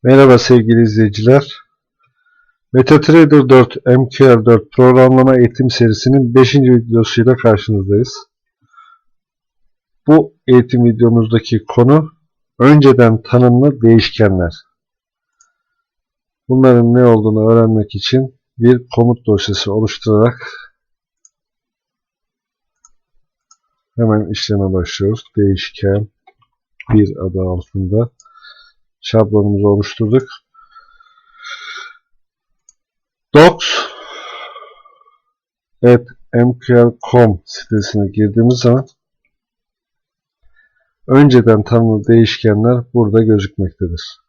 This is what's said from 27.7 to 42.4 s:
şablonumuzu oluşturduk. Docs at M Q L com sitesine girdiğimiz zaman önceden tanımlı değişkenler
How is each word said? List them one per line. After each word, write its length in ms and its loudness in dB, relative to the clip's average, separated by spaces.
şablonumuzu 680 -2
oluşturduk. 600 -4
Docs 320 2
at 220 2
M 340 -2
Q 80 0
L 180 2
com 340 2
sitesine 680 -8
girdiğimiz 480 -2
zaman 280 -2
önceden 560 4
tanımlı 440 -2
değişkenler 760 0